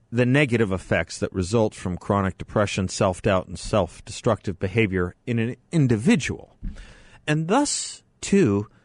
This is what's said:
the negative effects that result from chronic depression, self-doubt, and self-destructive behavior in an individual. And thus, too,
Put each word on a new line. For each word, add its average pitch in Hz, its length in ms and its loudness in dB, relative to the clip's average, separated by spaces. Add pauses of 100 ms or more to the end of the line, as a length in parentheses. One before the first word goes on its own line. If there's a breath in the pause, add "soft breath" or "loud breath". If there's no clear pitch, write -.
(100)
the 120 140 2
negative 120 480 2
effects 90 460 -2
that - 120 -4
result 104 440 0
from 90 240 -6
chronic 98 400 -2
depression, 98 500 0
self-doubt, 95 600 0
and 90 100 -12
self-destructive - 1000 -2
behavior 95 560 0 (120)
in 117 120 -2
an 117 180 -4 (140)
individual. 131 840 0 (680 loud breath)
And 156 220 0
thus, - 540 -2 (200)
too, 104 460 2 (160 soft breath)